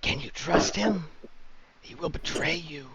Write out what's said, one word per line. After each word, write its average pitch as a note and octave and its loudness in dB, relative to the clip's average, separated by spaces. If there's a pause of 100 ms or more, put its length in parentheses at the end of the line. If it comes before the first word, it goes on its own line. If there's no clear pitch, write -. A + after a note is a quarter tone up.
Can B2+ 0
you B2 -8
trust - 4
him? G3 2 (720)
He - -14
will - -4
betray - 0
you. D3+ -8